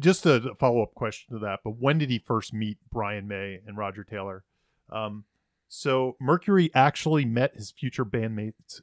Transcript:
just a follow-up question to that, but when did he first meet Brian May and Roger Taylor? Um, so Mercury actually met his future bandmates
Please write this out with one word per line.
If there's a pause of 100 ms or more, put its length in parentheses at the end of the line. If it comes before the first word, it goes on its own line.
just
a
follow-up
question
to
that,
but
when
did
he
first
meet (120)
Brian
May
and
Roger
Taylor? (480)
Um, (440)
so
Mercury
actually
met
his
future
bandmates